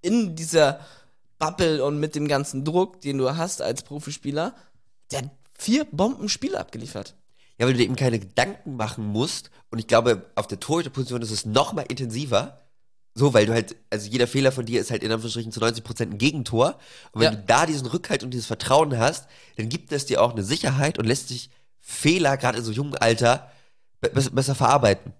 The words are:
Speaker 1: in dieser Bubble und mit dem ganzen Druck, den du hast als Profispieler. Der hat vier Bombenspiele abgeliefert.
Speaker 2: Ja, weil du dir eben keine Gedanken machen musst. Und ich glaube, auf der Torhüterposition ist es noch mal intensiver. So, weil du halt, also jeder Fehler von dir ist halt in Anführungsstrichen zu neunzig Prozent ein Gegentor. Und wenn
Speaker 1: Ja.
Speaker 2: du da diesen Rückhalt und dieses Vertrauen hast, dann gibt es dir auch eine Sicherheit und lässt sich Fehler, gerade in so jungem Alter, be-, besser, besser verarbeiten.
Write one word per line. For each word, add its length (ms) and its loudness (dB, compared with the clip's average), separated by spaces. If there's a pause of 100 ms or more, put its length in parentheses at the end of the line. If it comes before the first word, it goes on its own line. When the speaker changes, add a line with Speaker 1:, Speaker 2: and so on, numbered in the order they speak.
Speaker 1:
in 340 0
dieser 440 4 (600)
Bubble 440 2
und 160 0
mit 160 -4
dem 120 -2
ganzen 360 -2
Druck, 380 -2
den 160 -4
du 180 0
hast 260 -4
als 220 -4
Profispieler. 720 -6 (560)
Der 80 -4
hat 100 -8 (280)
vier 280 2
Bombenspiele 760 -4
abgeliefert. 560 -12 (440)
Speaker 2:
Ja, 60 4
weil 80 4
du 60 0
dir 60 6
eben 100 -2
keine 240 0
Gedanken 560 -4
machen 300 -6
musst. 440 -2 (200)
Und 100 -6
ich 80 -8
glaube, 380 4 (100)
auf 120 -4
der 120 -8
Torhüterposition 640 -4
ist 100 -8
es 140 -6
noch 280 2
mal 140 -4
intensiver. 760 -4 (540)
So, 180 4
weil 140 8
du 60 0
halt, 220 -2 (140)
also 180 -6
jeder 200 0
Fehler 240 2
von 160 -6
dir 120 0
ist 120 -4
halt 100 -2
in 100 -2
Anführungsstrichen 400 -6
zu 80 -10
neunzig 240 -2
Prozent 300 -6
ein 60 -10
Gegentor. 580 2 (340)
Und 100 0
wenn 120 4
Speaker 1:
Ja. 60 -6
Speaker 2:
du 80 -16
da 180 6
diesen 220 -4
Rückhalt 360 -4
und 60 -8
dieses 160 -6
Vertrauen 540 2
hast, 280 0 (300)
dann 120 -4
gibt 220 -8
es 140 -4
dir 160 2
auch 120 4
eine 100 -4
Sicherheit 560 0
und 60 0
lässt 240 -2
sich 200 -12 (300)
Fehler, 580 2
gerade 220 0
in 40 -6
so 80 -4
jungem 280 -4
Alter, 520 4 (500)
be-, 80 2
besser, 200 0
besser 240 0
verarbeiten. 680 4